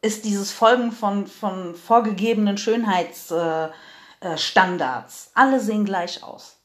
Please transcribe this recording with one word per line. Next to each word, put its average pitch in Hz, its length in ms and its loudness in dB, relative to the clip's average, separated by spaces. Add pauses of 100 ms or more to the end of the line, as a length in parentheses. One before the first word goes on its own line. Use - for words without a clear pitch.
ist 214 220 -2
dieses 202 280 -2
Folgen 233 400 4
von, 202 340 -2
von 185 480 -6
vorgegebenen 214 840 2
Schönheits-, 208 720 -2
äh, 160 360 -2 (520)
äh, 165 180 -6
Standards. 165 960 -2
Alle 269 260 4
sehen 214 240 0
gleich 185 380 -4
aus. - 420 -20